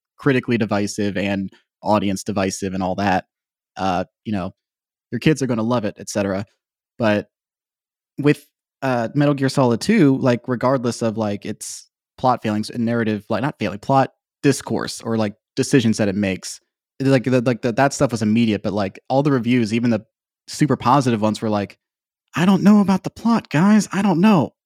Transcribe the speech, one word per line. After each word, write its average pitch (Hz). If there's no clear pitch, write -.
critically 123
divisive 104
and 98
audience 98
divisive 98
and 92
all 92
that. 95
Uh, 92
you 113
know, 95
your 123
kids 139
are 135
gonna 113
love 117
it, 101
et 101
cetera. 98
But 104
with, 147
uh, 123
Metal 147
Gear 135
Solid 123
two, 165
like, 120
regardless 123
of, 113
like, 104
its -
plot 123
failings 107
and 117
narrative, 110
like, 107
not 143
failing, 101
plot 135
discourse 117
or, 113
like, 107
decisions 120
that 107
it 95
makes. 95
It, 135
like, 135
the, 127
like, 120
the, 120
that 135
stuff 135
was 110
immediate, 107
but, 104
like, 101
all 135
the 147
reviews, 117
even 120
the 107
super 135
positive 123
ones, 107
were 113
like, 101
"I 160
don't 196
know 208
about 190
the -
plot, -
guys. 202
I 185
don't 185
know. 185